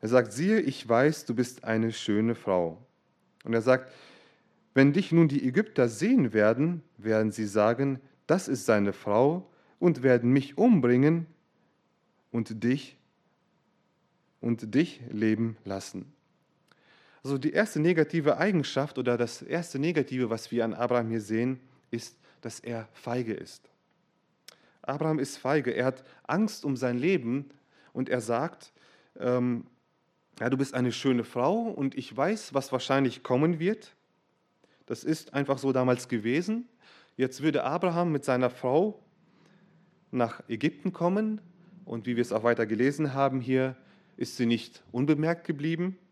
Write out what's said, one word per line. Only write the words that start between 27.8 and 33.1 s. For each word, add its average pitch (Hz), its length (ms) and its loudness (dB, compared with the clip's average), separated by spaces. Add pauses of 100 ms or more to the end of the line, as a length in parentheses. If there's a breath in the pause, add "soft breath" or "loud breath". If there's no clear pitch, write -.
und 131 160 -4
er 123 100 0
sagt, 120 520 -4 (460 soft breath)
ähm, 123 480 0 (720)
"Ja, 120 120 -2
du 131 80 0
bist 135 160 -2
eine 127 180 0
schöne 120 320 0
Frau 156 380 0
und 143 340 -4
ich 127 180 -12
weiß, 180 380 -4
was 135 200 -2
wahrscheinlich 135 500 0